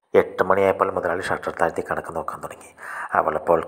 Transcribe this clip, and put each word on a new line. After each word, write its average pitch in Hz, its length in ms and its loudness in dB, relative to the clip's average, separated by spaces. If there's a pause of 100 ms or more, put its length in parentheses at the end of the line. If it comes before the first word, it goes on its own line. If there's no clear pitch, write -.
(140)
എട്ട് - 280 4
മണിയായപ്പോൾ 95 480 2
മുതലാളി 90 380 -2
ഷട്ടർ 82 320 -4
താഴ്ത്തി 87 220 0
കണക്ക് 78 320 -6
നോക്കാൻ - 260 -8
തുടങ്ങി. - 300 -16 (420)
അവളപ്പോൾ 82 560 2